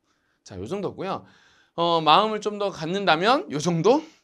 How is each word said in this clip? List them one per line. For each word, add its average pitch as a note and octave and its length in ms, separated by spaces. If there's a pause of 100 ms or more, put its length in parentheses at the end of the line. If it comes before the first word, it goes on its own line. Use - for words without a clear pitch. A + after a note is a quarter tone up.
(420)
자, G#2 160
요 G2 80
정도고요. E3 600 (480)
어, E3+ 260
마음을 G3+ 400
좀 G#3 180
더 G3+ 120
갖는다면 F3 800
요 D3 80
정도? F3 440 (220)